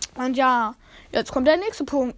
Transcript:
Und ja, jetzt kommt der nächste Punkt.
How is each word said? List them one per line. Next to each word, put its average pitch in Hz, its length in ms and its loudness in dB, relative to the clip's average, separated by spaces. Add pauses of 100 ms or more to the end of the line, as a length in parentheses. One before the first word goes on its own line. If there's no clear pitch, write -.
(160)
Und 254 200 -4
ja, 247 380 2 (380)
jetzt - 200 -2
kommt 262 160 0
der 311 100 6
nächste 403 260 -6
Punkt. 262 340 -2